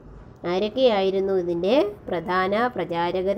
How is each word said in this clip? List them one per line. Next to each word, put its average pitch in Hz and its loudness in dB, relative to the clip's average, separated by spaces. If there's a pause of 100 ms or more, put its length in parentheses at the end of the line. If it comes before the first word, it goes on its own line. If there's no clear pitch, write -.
(520)
ആരൊക്കെയായിരുന്നു 196 2
ഇതിൻ്റെ 175 0 (320)
പ്രധാന 185 0 (220)
പ്രചാരകർ 180 -2